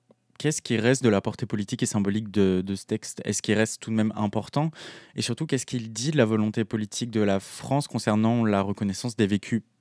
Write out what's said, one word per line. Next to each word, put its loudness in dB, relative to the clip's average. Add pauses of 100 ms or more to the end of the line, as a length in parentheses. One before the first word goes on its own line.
(360)
qu'est-ce -2
qui 0
reste 4
de 6
la 6
portée -6
politique -4
et 2
symbolique 0
de, 4
de -6
ce -8
texte ? -8
Est-ce -2
qu'il 0
reste 0
tout -10
de -2
même 2
important ? -2 (460)
Et -2
surtout, -4
qu'est-ce -2
qu'il -6
dit -4
de 2
la 6
volonté 0
politique -6
de 0
la 2
France -4
concernant 2
la 2
reconnaissance -4
des 4
vécus 0 (180)